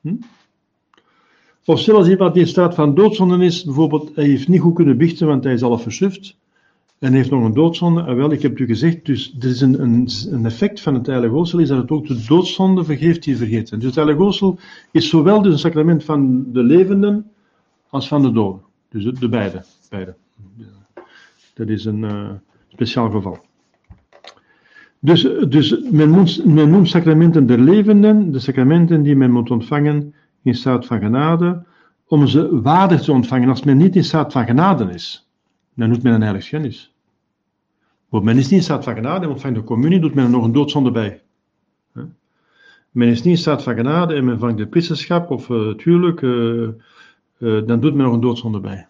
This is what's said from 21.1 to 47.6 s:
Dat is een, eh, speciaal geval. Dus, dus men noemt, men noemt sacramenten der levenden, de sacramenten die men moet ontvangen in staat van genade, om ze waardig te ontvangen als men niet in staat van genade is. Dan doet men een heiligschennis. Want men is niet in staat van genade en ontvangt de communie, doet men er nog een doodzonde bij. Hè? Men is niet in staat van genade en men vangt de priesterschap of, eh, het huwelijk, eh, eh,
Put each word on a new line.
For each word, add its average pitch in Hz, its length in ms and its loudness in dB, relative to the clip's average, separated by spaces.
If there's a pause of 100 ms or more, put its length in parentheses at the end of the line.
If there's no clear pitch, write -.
Dat 110 140 -8
is 107 180 -4
een, 107 180 -6
eh, 104 260 -8 (380)
speciaal 117 420 -4
geval. 98 360 -8 (1500)
Dus, 165 220 4 (280)
dus 139 300 2 (120)
men 151 180 4
noemt, 175 360 4
men 151 240 4
noemt 180 200 4
sacramenten 165 560 2
der 117 140 4
levenden, 208 720 4
de 131 80 -4
sacramenten 151 640 2
die 143 140 2
men 131 160 4
moet 120 200 0
ontvangen 147 640 -2 (300)
in 123 120 0
staat 123 300 -2
van 113 140 -4
genade, 165 640 -2 (440)
om 147 200 2
ze 123 340 0
waardig 170 400 2
te 156 100 -2
ontvangen 127 380 0
als 123 140 -2
men 139 140 4
niet 180 180 4
in 170 80 2
staat 151 280 -2
van 123 140 -2
genade 123 480 0
is. - 340 -18 (500)
Dan 113 120 -2
doet 117 140 -2
men 120 100 4
een 110 80 2
heiligschennis. 110 720 -6 (1160)
Want 110 140 -2
men 113 140 2
is 135 60 2
niet 190 160 2
in 170 40 -2
staat 147 200 -4
van 113 120 -8
genade 156 300 -6
en 147 60 -6
ontvangt 127 260 -6
de 107 60 -8
communie, 135 360 0
doet 151 140 -2
men 135 100 0
er 120 60 2
nog 120 140 2
een 117 80 0
doodzonde 139 400 0
bij. 107 300 -6 (720)
Hè? 120 80 -16 (920)
Men 120 160 0
is 117 160 0
niet 175 100 2
in 165 40 2
staat 151 260 -2
van 120 120 -6
genade 160 380 -2
en 139 120 -2
men 117 140 -2
vangt 117 180 -4
de 104 100 -8
priesterschap 170 640 -4
of, 120 180 -10
eh, 110 180 -2
het 107 160 -8
huwelijk, 170 380 0
eh, 117 420 -2
eh, 110 1040 -8